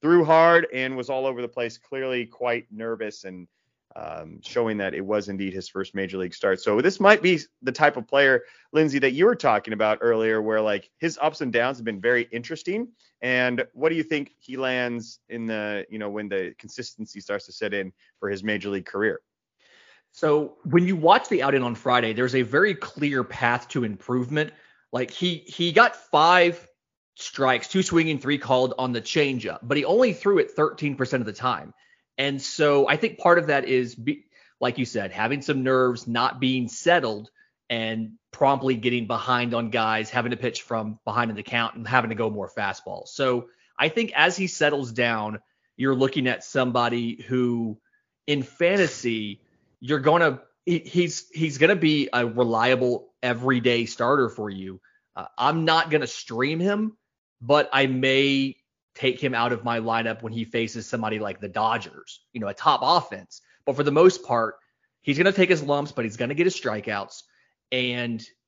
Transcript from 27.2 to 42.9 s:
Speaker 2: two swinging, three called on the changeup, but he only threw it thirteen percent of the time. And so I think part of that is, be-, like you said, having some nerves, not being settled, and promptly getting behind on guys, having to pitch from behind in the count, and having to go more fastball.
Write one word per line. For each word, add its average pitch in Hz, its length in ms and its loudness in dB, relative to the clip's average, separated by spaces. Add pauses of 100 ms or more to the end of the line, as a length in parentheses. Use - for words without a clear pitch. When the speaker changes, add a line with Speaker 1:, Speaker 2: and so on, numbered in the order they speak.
Speaker 2:
two 190 160 0
swinging, 160 380 0
three 143 180 -2
called 127 400 0
on 127 140 0
the 117 80 -4
changeup, 123 640 -2
but 127 140 -2
he 143 80 0
only 214 280 4
threw 202 260 2
it - 140 2
thirteen 147 420 -2
percent 127 260 -2
of 110 60 -4
the 107 60 -8
time. 98 420 -6 (420)
And 139 260 -2
so 143 460 4
I 147 80 4
think - 220 -4
part 175 200 6
of 160 80 0
that 139 200 0
is, 127 280 0
be-, 139 300 -6 (360)
like 123 180 -2
you 131 60 0
said, 101 280 -6
having 123 280 -2
some 135 220 -2
nerves, 127 460 2
not 120 320 0
being 131 260 0
settled, 113 640 0 (400)
and 113 420 -4 (200)
promptly 135 420 2
getting 120 320 -2
behind 120 480 -2
on 117 160 -2
guys, 110 400 -2
having 120 220 -2
to 117 40 -4
pitch 117 260 -6
from 110 420 -6
behind 117 260 0
in 104 60 -6
the 107 80 -10
count, 117 320 -4
and 113 100 -12
having 120 220 0
to 113 80 -6
go 113 120 -2
more 104 220 -8
fastball. - 560 -8